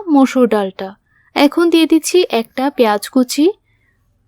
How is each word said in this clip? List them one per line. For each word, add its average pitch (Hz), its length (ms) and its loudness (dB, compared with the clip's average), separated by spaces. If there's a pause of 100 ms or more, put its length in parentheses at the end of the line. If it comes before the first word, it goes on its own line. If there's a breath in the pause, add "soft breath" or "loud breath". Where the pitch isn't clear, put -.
(100)
মসুর 262 380 2
ডালটা। 196 400 -4 (480)
এখন 294 340 2
দিয়ে 320 160 2
দিচ্ছি 330 320 0 (140)
একটা 233 380 -4
পেঁয়াজ 208 380 0
কুচি, 262 380 -2 (800)